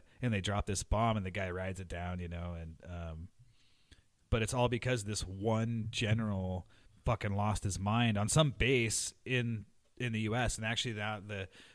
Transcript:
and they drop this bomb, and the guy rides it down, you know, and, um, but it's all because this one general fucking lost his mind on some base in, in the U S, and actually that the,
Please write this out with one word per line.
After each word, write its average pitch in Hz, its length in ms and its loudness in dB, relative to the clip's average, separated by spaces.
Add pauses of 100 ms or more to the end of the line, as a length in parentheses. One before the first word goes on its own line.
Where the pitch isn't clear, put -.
(200)
and 120 140 0
they 95 80 0
drop 101 240 0
this 98 160 -2
bomb, 110 340 2
and 98 80 -2
the 92 60 -4
guy 92 200 -4
rides 92 300 -4
it 90 80 -10
down, 87 300 -4
you 87 100 -6
know, 87 320 -6
and, 80 140 -12 (100)
um, 85 440 -8 (1000)
but 113 140 4
it's 107 100 0
all 123 160 4
because 120 360 0
this 104 180 -2
one 110 680 0
general 104 760 0 (400)
fucking 107 280 0
lost 101 300 0
his 90 140 -2
mind 107 400 2
on 104 100 2
some 151 220 6
base 117 640 2 (100)
in, 120 400 0 (340)
in 123 140 -2
the 110 80 0
U 107 140 2
S, 120 220 0
and 110 100 -4
actually 117 260 -2
that 104 360 -4
the, 95 180 -4 (280)